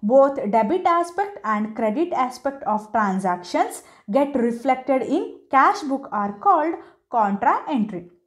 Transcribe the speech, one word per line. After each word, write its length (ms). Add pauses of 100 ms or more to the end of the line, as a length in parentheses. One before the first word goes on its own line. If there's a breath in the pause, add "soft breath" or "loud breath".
Both 340 (200)
debit 300 (120)
aspect 380 (160)
and 260
credit 340 (140)
aspect 360 (120)
of 60 (160)
transactions 800 (400 soft breath)
get 140 (160)
reflected 560 (140)
in 80 (320)
cash 340
book 160 (160)
are 100 (140)
called 300 (400 loud breath)
contra 400 (220)
entry. 260 (220)